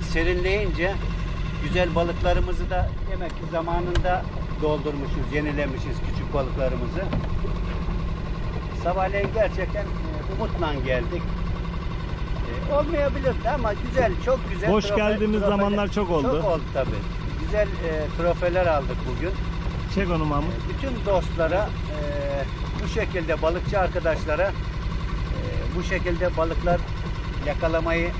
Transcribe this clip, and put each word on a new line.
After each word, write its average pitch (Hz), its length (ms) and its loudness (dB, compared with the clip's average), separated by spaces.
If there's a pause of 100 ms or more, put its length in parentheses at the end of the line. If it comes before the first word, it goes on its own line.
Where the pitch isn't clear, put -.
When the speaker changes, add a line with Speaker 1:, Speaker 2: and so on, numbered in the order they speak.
(120)
Speaker 1:
serinleyince 180 800 2 (680)
güzel 180 320 2
balıklarımızı 170 760 2
da 156 200 2 (220)
demek 170 180 -2
ki - 120 -6 (100)
zamanında 175 720 2 (400)
doldurmuşuz, 147 720 0
yenilemişiz 147 600 0 (140)
küçük - 240 -2
balıklarımızı. 135 680 0 (1800)
Sabahleyin 190 500 0
gerçekten, 214 480 0
e, 185 40 -4 (500)
umutla 175 380 0 (120)
geldik. 131 360 0 (1500)
E, 294 40 0
olmayabilirdi 285 800 2
ama 220 180 0
güzel, 170 400 2 (120)
çok 254 160 2 (120)
güzel - 200 2
Speaker 2:
Boş 208 120 4
Speaker 1:
trofe-, 202 180 0
Speaker 2:
geldiğimiz 214 380 2
Speaker 1:
trofeler 202 180 4
Speaker 2:
zamanlar 202 300 2
çok 202 220 0
oldu. 156 120 4 (200)
Speaker 1:
Çok 180 80 2
oldu 160 120 2 (120)
tabii. 131 160 0 (500)
Güzel, 208 260 2
e, 165 240 -2 (320)
trofeler 175 440 2
aldık 151 300 2 (200)
bugün. 160 140 -2 (640)
Speaker 2:
Çek 196 160 2
onu 160 140 2
Mahmut. 151 280 0
Speaker 1:
E, - 240 -4
bütün 269 300 -2
dostlara, 185 640 2 (240)
e, 151 60 -4 (880)
bu 180 40 0
şekilde 170 540 0
balıkçı 175 380 2
arkadaşlara, 160 680 0
e, 196 40 0 (1300)
bu 175 40 -2
şekilde 175 540 0
balıklar 165 440 2 (680)
yakalamayı 165 720 0